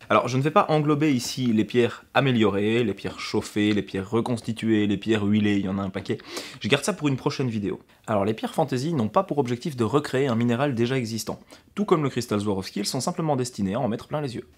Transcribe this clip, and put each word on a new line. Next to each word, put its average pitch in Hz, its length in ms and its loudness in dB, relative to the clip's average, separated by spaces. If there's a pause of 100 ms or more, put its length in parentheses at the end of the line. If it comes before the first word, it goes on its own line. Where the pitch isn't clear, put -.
Alors 110 180 4
je 123 80 -2
ne 131 60 2
vais 151 100 0
pas 202 160 4
englober 151 460 2
ici 123 400 0
les 107 100 4
pierres 117 400 0 (100)
améliorées, 110 720 4
les 101 100 0
pierres - 260 -10
chauffées, 104 520 0
les 101 120 0
pierres 95 260 -6
reconstituées, 110 760 0
les 104 120 0
pierres 107 260 0
huilées, 104 320 4
il 98 100 0
y 98 40 -2
en 98 80 -2
a 98 60 -2
un 95 60 -4
paquet. 95 280 -6 (420)
Je - 80 -6
garde - 160 4
ça - 80 -2
pour 151 160 -2
une 139 80 2
prochaine 131 340 -2
vidéo. 101 300 -2 (280)
Alors 101 180 2
les 107 80 2
pierres 220 200 -8
fantaisie 143 400 -2
n'ont 120 140 2
pas 190 160 2
pour 151 140 -6
objectif 123 400 -2
de 117 80 2
recréer 135 420 0
un 117 80 2
minéral 120 400 2
déjà 120 220 0
existant. 110 420 -6 (360)
Tout 208 100 0
comme 160 180 4
le 135 60 2
cristal 110 320 -2
Swarovski, 101 380 -4
elles 202 80 -4
sont 139 120 -4
simplement 156 380 -2
destinées 107 380 -2
à 123 40 -2
en 135 80 -4
mettre 110 220 -8
plein 147 120 -4
les 127 140 -6
yeux. - 220 -12